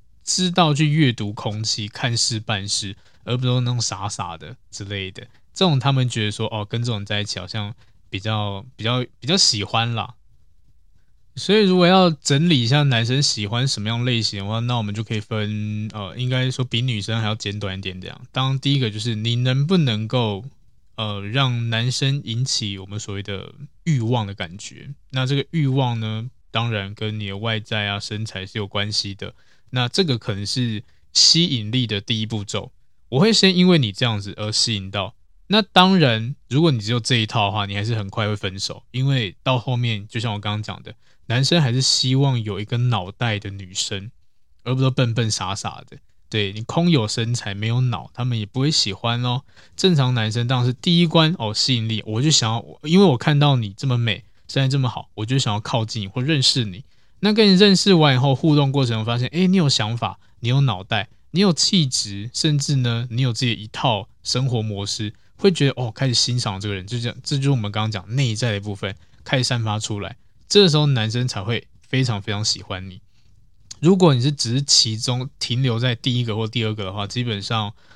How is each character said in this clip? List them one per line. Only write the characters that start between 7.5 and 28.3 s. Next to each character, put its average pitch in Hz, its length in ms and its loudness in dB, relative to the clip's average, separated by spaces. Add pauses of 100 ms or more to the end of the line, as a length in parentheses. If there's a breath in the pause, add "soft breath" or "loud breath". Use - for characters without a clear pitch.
比 98 100 -8
较、 104 460 -4 (100)
比 107 80 -12
较、 123 220 -2 (120)
比 - 80 -16
较 175 120 2
喜 - 260 2
欢 117 300 -2
啦。 110 220 -8 (1200)
所 196 180 0
以 214 80 6
如 185 140 6
果 175 100 6
要 185 220 6
整 156 400 2
理 135 120 4
一 117 60 0
下 147 160 4
男 117 220 4
生 131 180 0
喜 104 240 -2
欢 120 180 -2
什 107 160 -4
么 104 60 -4
样 117 160 -2
类 120 180 0
型 104 220 -4
的 101 60 -6
话， 113 100 -2
那 123 160 -2
我 117 60 0
们 104 120 -4
就 113 80 -6
可 110 140 -6
以 104 60 -4
分， 107 720 -6
呃， 101 240 -10
应 127 100 -4
该 127 240 0
说 127 140 -4
比 120 160 -2
女 123 180 -2
生 110 220 -4
还 110 40 -2
要 107 80 -2
简 104 240 -6
短 98 220 -6
一 - 20 -10
点 92 160 -10
点 90 140 -14
啊。 - 100 -18 (120)
当 131 260 -2
第 139 140 0
一 139 60 2
个 113 120 0
就 107 80 -8
是 113 160 -2
你 117 220 -2
能 131 280 2
不 185 120 2
能 110 300 0
够， 110 360 -2 (520)
呃， 104 260 -6
让 117 480 0
男 117 220 0
生 139 340 0
引 113 180 -2
起 101 360 -4
我 95 80 -12
们 101 120 -8
所 101 140 -8
谓 98 80 -6
的 98 320 -10 (300)
欲 147 160 2
望 113 260 0
的 101 80 -8
感 90 240 -10
觉。 - 320 -16 (220)
那 131 160 -2
这 143 80 0
个 143 160 -2
欲 151 160 0
望 131 320 0
呢， 110 280 -6 (220)
当 117 220 -2
然 101 240 -4
跟 107 240 -6
你 101 80 -8
的 98 100 -8
外 110 220 -2
在 107 280 -4
啊、 101 120 -4
身 107 260 -6
材 95 180 -10